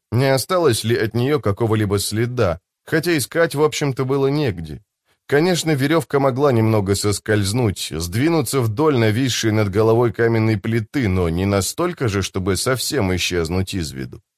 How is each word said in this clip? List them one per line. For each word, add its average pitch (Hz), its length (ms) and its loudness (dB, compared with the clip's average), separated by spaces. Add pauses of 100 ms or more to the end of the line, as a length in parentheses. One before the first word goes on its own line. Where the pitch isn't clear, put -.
(120)
не 135 220 2
осталось 143 500 0
ли 117 120 0
от 107 180 -2
неё 127 260 0
какого-либо 104 600 0
следа, 110 600 -2 (260)
хотя 160 320 0
искать, 160 380 -2
в 143 60 0
общем-то, 147 420 0
было 135 240 0
негде. 92 540 -4 (440)
Конечно, 160 460 2
верёвка 143 480 0
могла 135 320 2
немного 110 440 2
соскользнуть, 104 1000 -2
сдвинуться 127 640 0
вдоль 127 380 2
нависшей 113 540 0
над 107 180 2
головой 113 420 2
каменной 110 460 2
плиты, 113 500 -2
но 92 220 2
не 87 160 0
настолько 113 640 -2
же, 98 140 -2
чтобы 92 340 -2
совсем 117 580 -2
исчезнуть 87 580 -2
из 85 180 -6
виду. 65 300 -12 (160)